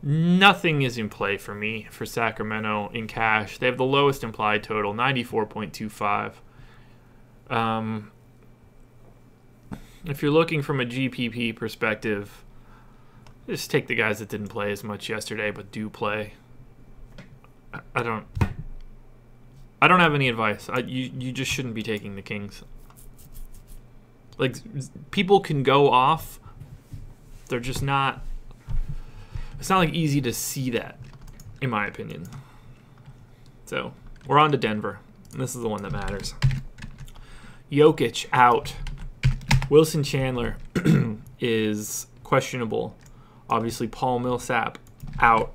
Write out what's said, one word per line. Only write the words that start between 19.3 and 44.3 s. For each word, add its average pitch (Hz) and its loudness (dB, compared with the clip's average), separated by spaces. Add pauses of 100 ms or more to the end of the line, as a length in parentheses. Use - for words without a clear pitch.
I 143 6
don't 180 8
have 160 6
any 139 2
advice. 110 0
I, 127 -2
you, 127 -4
you 127 -6
just 127 -4
shouldn't 123 -4
be 110 -4
taking 104 -6
the 98 -12
Kings. 101 -10 (1700)
Like, 131 0 (200)
s-, 135 -8 (200)
people 196 6
can 147 0
go 135 8
off. 135 4 (1080)
They're 127 -2
just 127 -4
not, 139 0 (1400)
it's - -8
not, 190 4
like, 160 4
easy 147 2
to 120 -2
see 131 -4
that, - -4 (640)
in 131 -2
my 104 0
opinion. 110 -10 (1400)
So, - -6 (320)
we're 139 6
on 151 6
to 139 2
Denver. 107 -2 (320)
And - -8
this 127 -6
is 123 -8
the 113 -2
one 101 -4
that 95 -8
matters. 101 -6 (1400)
Jokic 147 4
out. 123 6 (960)
Wilson 156 6
Chandler 127 -2 (180)
<clears throat> 139 4 (220)
is 107 0 (160)
questionable. 117 0 (540)
Obviously, 117 0
Paul 127 -2
Millsap 120 -2 (400)